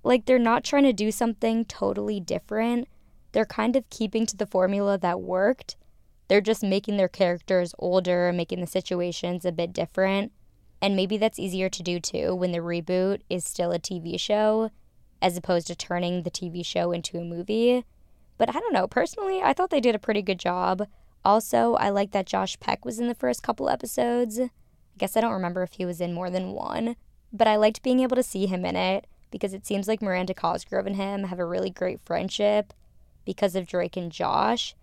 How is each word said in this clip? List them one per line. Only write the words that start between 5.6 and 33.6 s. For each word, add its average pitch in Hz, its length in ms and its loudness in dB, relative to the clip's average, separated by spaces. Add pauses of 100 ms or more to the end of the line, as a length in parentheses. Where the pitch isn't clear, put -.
They're 202 120 6
just 214 220 0
making 202 340 0
their 190 120 4
characters 175 680 0
older, 180 560 2
making 180 280 -2
the 175 80 -4
situations 175 760 -4
a 180 60 0
bit 170 220 -4
different. 190 580 0 (500)
And 202 140 2
maybe 190 240 0
that's 214 220 0
easier 185 280 -2
to 185 140 -8
do, 175 160 -2
too, - 380 -2
when 180 160 0
the 170 60 -2
reboot 170 680 -2
is 180 160 -4
still 175 280 -2
a 175 80 -2
T 180 180 -8
V 165 180 -8
show, 214 540 2 (500)
as 175 160 2
opposed 175 300 0
to 175 80 -8
turning 175 480 -2
the 170 80 -4
T 180 180 -8
V 175 140 -8
show 175 300 -2
into 175 260 -6
a 170 60 -6
movie. 220 600 0 (540)
But 233 100 4
I 262 100 -4
don't 440 140 -2
know. 190 140 2
Personally, 381 560 0
I 269 100 4
thought 359 160 0
they 285 140 2
did 233 120 4
a 214 40 -2
pretty 214 240 0
good 185 160 -2
job. 185 480 0 (360)
Also, 226 520 4
I - 160 2
like 202 220 0
that 190 120 0
Josh 190 340 -2
Peck - 280 -4
was 233 120 -6
in 240 80 -2
the 240 80 -2
first - 280 -2
couple 262 260 -2
episodes. 240 720 0
I 254 80 0 (480)
guess - 180 -4
I 226 60 4
don't 220 140 0
remember 185 280 -2
if 180 120 -6
he 185 100 -6
was 175 160 -6
in 175 140 -2
more 180 160 -4
than 185 220 -4
one, 233 440 -4 (380)
but 220 120 6
I 214 100 6
liked 214 260 4
being 254 180 4
able 254 160 2
to 254 60 4
see 202 240 0
him 185 180 -2
in 180 120 -2
it 185 300 0 (240)
because 196 220 -4
it 196 140 -14
seems 196 200 -2
like 220 140 0
Miranda 185 320 -2
Cosgrove 175 540 -2
and 196 100 -4
him 196 280 -4
have 180 140 -6
a 180 60 0
really 185 240 -2
great 185 320 -4
friendship 208 720 0 (540)
because 185 280 -2
of 180 120 -4